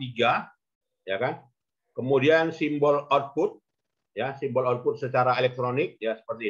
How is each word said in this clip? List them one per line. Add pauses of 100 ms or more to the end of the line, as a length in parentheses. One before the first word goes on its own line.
tiga (560)
ya
kan. (480)
Kemudian
simbol
output (500)
ya,
simbol
output
secara
elektronik
ya
seperti